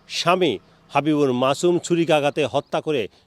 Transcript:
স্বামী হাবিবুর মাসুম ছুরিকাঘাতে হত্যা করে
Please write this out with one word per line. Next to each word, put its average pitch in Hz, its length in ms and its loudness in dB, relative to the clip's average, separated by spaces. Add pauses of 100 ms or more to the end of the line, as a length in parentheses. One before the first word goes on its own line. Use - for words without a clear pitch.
স্বামী 170 520 0 (300)
হাবিবুর 147 440 0
মাসুম 139 460 0
ছুরিকাঘাতে 156 680 0
হত্যা 139 360 -4
করে 135 260 -4 (200)